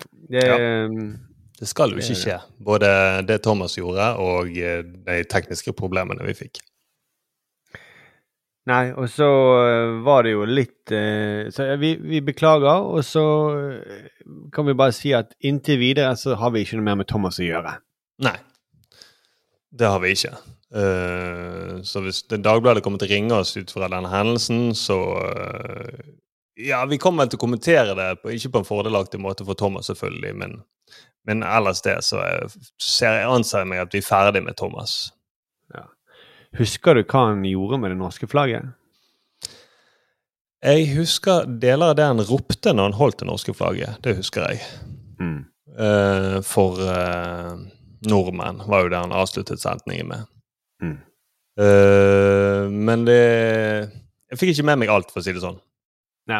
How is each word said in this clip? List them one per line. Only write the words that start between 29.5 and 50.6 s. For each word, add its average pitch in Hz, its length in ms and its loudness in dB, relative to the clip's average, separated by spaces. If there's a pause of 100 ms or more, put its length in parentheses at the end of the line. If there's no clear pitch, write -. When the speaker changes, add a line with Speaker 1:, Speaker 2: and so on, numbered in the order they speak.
Speaker 2:
Thomas 98 320 -4
selvfølgelig, 95 460 -10
men, - 180 -10 (720)
men 107 160 -2
ellers 98 400 0
det, 95 220 0
så, - 180 -2
eh, 50 240 -4 (320)
ser 110 400 2
jeg, 104 80 -2
anser 117 380 2
jeg 92 100 -6
meg 90 80 -4
at 90 80 -8
vi 101 80 -2
er 98 80 -4
ferdig 98 400 4
med - 100 -8
Thomas. - 540 -8 (640)
Speaker 1:
Ja. - 140 -18 (640)
Husker 123 440 4
du 107 100 6
hva 135 120 4 (100)
han 98 180 -2
gjorde 95 320 -2
med 95 140 -4
det - 20 -4
norske 92 320 -6
flagget? 131 460 -2 (1900)
Speaker 2:
Jeg 151 300 4
husker 165 560 0
deler 127 420 2
av 147 60 2
det 151 80 4
han 127 240 2
ropte 135 480 0
når 101 140 2
han 101 80 -4
holdt 131 240 2
det - 80 -8
norske - 260 -8
flagget. 92 480 -4
Det 123 140 0
husker - 340 -6
jeg. - 80 -8 (560)
Speaker 1:
Mm. 82 220 -6 (340)
Speaker 2:
Eh, 98 720 2
for, 95 400 0
eh, 87 720 -4 (480)
nordmenn 92 640 0
var 98 160 4
jo 87 80 -2
det 87 80 -2
han 90 160 -6
avsluttet - 480 -4
setningen - 480 -6
med. 110 160 -12 (560)